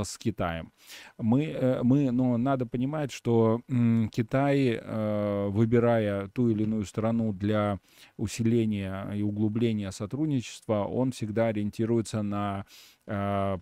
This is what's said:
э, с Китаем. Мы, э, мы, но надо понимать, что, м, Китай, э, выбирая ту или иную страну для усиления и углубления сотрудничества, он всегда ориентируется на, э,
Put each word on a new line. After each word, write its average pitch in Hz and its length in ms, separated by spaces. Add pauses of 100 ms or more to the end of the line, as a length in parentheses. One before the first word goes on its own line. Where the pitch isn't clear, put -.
э, - 20
с - 140
Китаем. 85 540 (460)
Мы, 123 280
э, 131 380
мы, 135 280
но 123 260
надо 127 280
понимать, 135 460
что, 117 480 (100)
м, 117 400
Китай, 135 720
э, 104 680
выбирая 113 800
ту 120 220
или 107 140
иную 107 220
страну 113 460
для 104 460 (400)
усиления 113 500 (480)
и 104 60
углубления 107 720
сотрудничества, 113 920
он 123 280
всегда 113 360
ориентируется 110 760
на, 101 420 (460)
э, 101 520